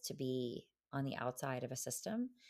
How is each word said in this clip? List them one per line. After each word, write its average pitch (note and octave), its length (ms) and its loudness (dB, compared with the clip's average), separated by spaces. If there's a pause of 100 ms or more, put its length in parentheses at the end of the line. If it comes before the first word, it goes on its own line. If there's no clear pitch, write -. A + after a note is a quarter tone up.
to B2+ 100 -2
be B2+ 500 0 (280)
on C#3 120 2
the C3+ 120 0
outside B2+ 480 0
of B2+ 80 -2
a B2+ 40 -2
system A3 540 0 (200)